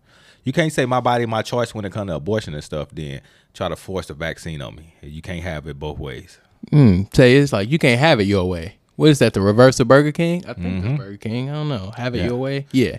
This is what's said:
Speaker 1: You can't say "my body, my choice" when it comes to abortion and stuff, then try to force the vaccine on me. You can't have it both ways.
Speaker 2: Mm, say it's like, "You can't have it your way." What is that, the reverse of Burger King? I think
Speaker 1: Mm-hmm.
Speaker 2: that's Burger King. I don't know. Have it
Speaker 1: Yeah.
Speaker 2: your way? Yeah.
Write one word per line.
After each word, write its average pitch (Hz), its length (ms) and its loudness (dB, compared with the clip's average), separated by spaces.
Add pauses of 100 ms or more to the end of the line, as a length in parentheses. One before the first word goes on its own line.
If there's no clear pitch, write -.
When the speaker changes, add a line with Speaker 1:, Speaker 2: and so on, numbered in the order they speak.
(440)
Speaker 1:
You 131 80 -6
can't 160 200 0
say 135 140 0
"my 127 140 0
body, 120 260 0
my 110 160 -4
choice" 120 320 -4
when 107 100 -8
it 92 80 -8
comes 101 180 -8
to 78 60 -4
abortion 85 380 -4
and 73 100 -10
stuff, 73 280 -8
then 71 280 -12 (340)
try 95 140 -6
to 82 80 -6
force 92 300 -8
the 78 80 -14
vaccine 78 480 -10
on 55 120 -14
me. 82 280 -20
You 73 200 -14
can't 87 200 -10
have 78 240 -8
it 71 120 -12
both 73 200 -10
ways. 69 400 -14 (340)
Speaker 2:
Mm, 107 420 4
say 127 220 8
it's 143 160 2
like, 107 180 -2
"You 160 80 0
can't 123 220 2
have 147 200 4
it 98 60 4
your 98 220 0
way." 87 280 -8 (200)
What 147 140 4
is 139 100 4
that, 117 140 4
the 101 60 0
reverse 113 400 6
of 117 80 2
Burger 147 240 6
King? 170 340 -2
I - 80 -12
think 90 120 -8
Speaker 1:
Mm-hmm. 92 220 -4
Speaker 2:
that's 147 100 -2
Burger 101 180 -12
King. 120 340 -6
I 147 40 -8
don't 151 160 -6
know. 101 260 -6
Have 123 180 -6
it - 40 -4
Speaker 1:
Yeah. 87 100 -2
Speaker 2:
your 120 80 -4
way? 139 340 -4
Yeah. 120 280 0